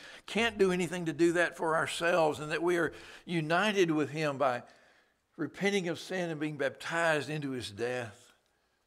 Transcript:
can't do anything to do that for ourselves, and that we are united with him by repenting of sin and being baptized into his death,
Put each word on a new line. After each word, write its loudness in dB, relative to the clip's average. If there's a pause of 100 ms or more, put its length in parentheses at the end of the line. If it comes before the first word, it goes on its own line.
(260)
can't 0
do 6
anything -2
to -2
do 4
that 2
for 0
ourselves, 2
and -6
that -2
we 2
are 0 (320)
united 2
with 2
him -2
by 2 (800)
repenting 0
of -4
sin -4
and -6
being -4
baptized 0
into -4
his -6
death, -6 (560)